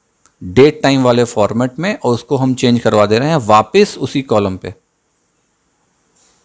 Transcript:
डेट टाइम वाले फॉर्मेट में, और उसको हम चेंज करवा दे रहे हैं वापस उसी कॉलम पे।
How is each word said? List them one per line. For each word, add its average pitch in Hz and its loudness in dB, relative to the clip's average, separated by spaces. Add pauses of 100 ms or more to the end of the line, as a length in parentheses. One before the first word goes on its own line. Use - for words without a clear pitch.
(420)
डेट 131 2
टाइम 135 2
वाले 123 2
फॉर्मेट 110 -2
में, 190 -6
और 123 -2
उसको 139 -4
हम 131 -2
चेंज 120 0
करवा 107 2
दे 107 0
रहे 139 -2
हैं 165 -2
वापस 113 2
उसी 135 -6
कॉलम 101 -2
पे। 92 -14 (1700)